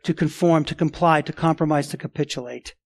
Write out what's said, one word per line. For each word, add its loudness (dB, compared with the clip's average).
to -2
conform, 2
to -8
comply, 2
to -8
compromise, 0
to -8
capitulate -8